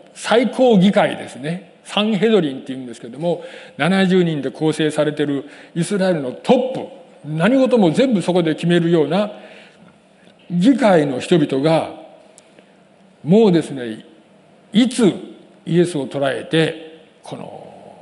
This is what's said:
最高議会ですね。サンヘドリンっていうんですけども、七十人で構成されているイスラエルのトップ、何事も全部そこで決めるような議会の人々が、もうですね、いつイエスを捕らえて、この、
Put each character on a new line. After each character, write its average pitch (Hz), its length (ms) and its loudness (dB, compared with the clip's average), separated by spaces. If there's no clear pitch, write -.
最 226 360 0
高 240 280 4
議 190 120 4
会 151 260 0
で 110 120 -14
す - 80 -18
ね。 165 380 -10
サ - 180 -4
ン 214 140 -2
ヘ 196 120 0
ド 214 120 4
リ 143 140 -2
ン 127 60 -14
っ - 20 -18
て 131 100 -12
い 131 40 -10
う - 20 -12
ん 127 80 -12
で 117 80 -14
す - 60 -20
け 123 80 -16
ど 123 100 -18
も、 165 260 -4
七 190 300 2
十 185 160 4
人 160 180 -2
で 135 100 -6
構 156 220 -2
成 151 180 -2
さ 151 140 -2
れ 151 80 -2
て 147 100 -4
い 147 40 -2
る 139 180 -4
イ 170 100 -2
ス 202 140 -4
ラ 190 100 0
エ 180 60 2
ル 156 60 -4
の 127 120 -6
ト - 220 2
ッ - 180 0
プ、 123 160 -8
何 165 320 0
事 247 220 4
も 185 120 4
全 233 240 2
部 175 80 0
そ 175 100 -2
こ 180 100 2
で 156 120 0
決 165 120 -6
め 175 140 2
る 165 100 0
よ 165 140 4
う 139 40 -6
な 208 240 -2
議 185 260 2
会 185 300 4
の 127 140 -4
人 - 180 2
々 139 240 -2
が、 151 280 0
も 208 240 4
う 185 60 4
で 165 100 2
す - 100 -8
ね、 120 320 -10
い 233 160 4
つ 202 240 2
イ 165 120 0
エ 175 60 4
ス 151 140 -6
を 131 80 -6
捕 139 140 -8
ら 135 120 -2
え - 120 -8
て、 - 600 -4
こ - 140 -16
の、 - 240 -16